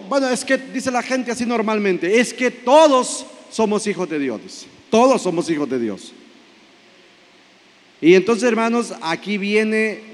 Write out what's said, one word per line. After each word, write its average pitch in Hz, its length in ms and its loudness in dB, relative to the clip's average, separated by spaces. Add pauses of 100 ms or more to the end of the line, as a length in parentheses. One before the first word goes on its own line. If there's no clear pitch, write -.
bueno, 269 220 -2
es 247 160 -4
que, 269 140 0
dice 262 320 -8
la 247 100 -2
gente 247 300 -4
así 233 160 -6
normalmente, 208 760 0
"Es - 140 -2
que 247 160 -2
todos 262 760 4 (260)
somos 214 360 -2
hijos 180 240 -4
de 156 80 -4
Dios", 120 240 -4
dice. - 240 -18 (240)
"Todos 240 320 4
somos 165 260 -2
hijos 147 220 -4
de 127 80 -2
Dios". 107 340 -6 (1900)
Y 160 140 6
entonces, 196 340 4
hermanos, 226 540 0
aquí 165 380 -4
viene 214 640 -2 (120)